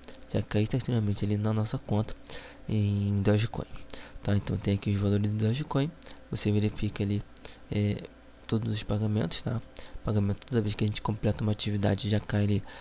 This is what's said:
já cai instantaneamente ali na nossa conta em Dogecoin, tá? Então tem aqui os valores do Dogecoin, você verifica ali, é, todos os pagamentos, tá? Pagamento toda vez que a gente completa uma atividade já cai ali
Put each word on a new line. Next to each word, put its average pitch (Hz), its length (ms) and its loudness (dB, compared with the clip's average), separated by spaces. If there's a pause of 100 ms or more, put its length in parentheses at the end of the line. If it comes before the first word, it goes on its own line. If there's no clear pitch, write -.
(280)
já 107 140 0
cai 107 200 2
instantaneamente 110 600 0
ali 104 120 2
na 107 160 0
nossa 107 260 0
conta - 360 0 (540)
em 101 540 2
Dogecoin, 104 460 2 (540)
tá? 104 120 2
Então 104 220 0
tem 101 180 2
aqui 101 160 0
os 101 100 2
valores 104 300 4
do 104 60 0
Dogecoin, 135 540 0 (380)
você - 220 0
verifica 104 540 2
ali, 101 180 0 (480)
é, 104 320 0 (460)
todos 113 240 0
os 107 100 -4
pagamentos, 107 580 0
tá? 120 220 -2 (420)
Pagamento 101 420 2
toda 120 140 2
vez 104 140 0
que - 100 0
a - 20 4
gente 104 140 -2
completa 107 420 0
uma 104 100 2
atividade 101 580 0
já 107 80 4
cai 104 240 0
ali 104 200 2 (180)